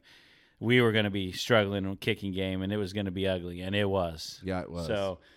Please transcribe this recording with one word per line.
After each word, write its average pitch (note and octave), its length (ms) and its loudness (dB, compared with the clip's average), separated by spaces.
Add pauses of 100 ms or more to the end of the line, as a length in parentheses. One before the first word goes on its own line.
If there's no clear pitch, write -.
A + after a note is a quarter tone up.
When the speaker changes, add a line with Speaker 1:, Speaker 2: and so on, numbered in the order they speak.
(600)
Speaker 1:
we B2 220 4
were A#2 100 6
gonna G#2 180 4
be G2 220 -2
struggling G2+ 540 2
in F#2+ 100 -4
kicking G2 380 -2
game, F#2+ 280 -2
and F#2+ 120 -2
it G#2 40 -2
was F#2+ 140 -4
gonna G2 200 -4
be F#2+ 140 -2
ugly, F2 360 -2
and F#2+ 120 -4
it G2+ 160 2
was. F2 540 -2
Speaker 2:
Yeah, F#2 180 -4
it - 80 -10
was. E2+ 160 -6
Speaker 1:
So, G2 340 -2 (180)